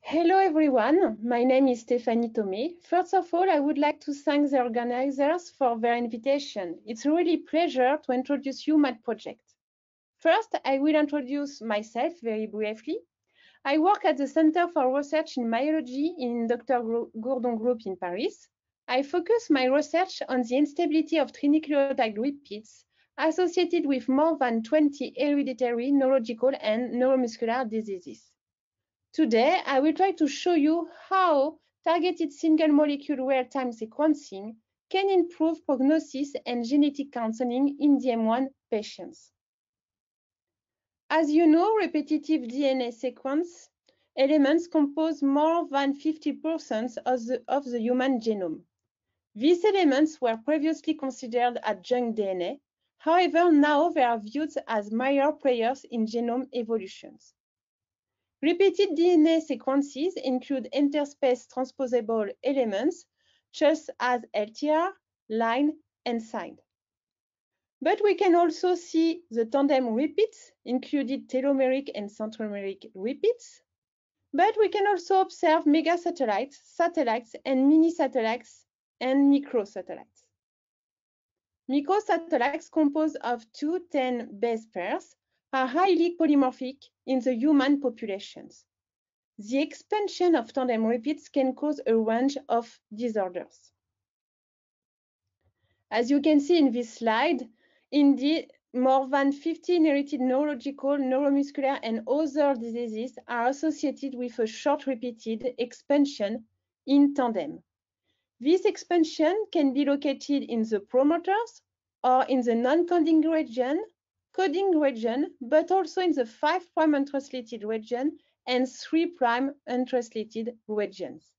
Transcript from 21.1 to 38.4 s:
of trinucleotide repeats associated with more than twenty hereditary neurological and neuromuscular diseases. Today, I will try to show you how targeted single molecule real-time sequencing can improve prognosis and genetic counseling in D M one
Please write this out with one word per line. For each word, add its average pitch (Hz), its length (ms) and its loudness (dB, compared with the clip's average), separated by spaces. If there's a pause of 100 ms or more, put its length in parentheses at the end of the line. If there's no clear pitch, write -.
of 262 140 0
trinucleotide 277 840 0
repeats 220 680 -8 (340)
associated 349 680 0
with 262 220 -2
more 302 300 2
than 233 240 0
twenty 294 560 0
hereditary 262 720 -2
neurological 262 680 2
and 220 340 -2
neuromuscular 247 720 0
diseases. 208 540 -8 (880)
Today, 269 540 4
I 277 140 2
will 302 120 2
try 370 200 2
to 320 140 0
show 349 280 0
you 320 340 2 (220)
how 320 480 2 (260)
targeted 349 480 0
single 311 360 2
molecule 285 580 0
real-time 262 440 -2
sequencing 226 840 -4 (340)
can 392 220 0
improve 339 560 0
prognosis 285 680 0 (140)
and 240 180 -4
genetic 285 480 0
counseling 247 640 -2
in 285 200 4
D 247 120 -2
M 226 140 0
one 247 240 0 (220)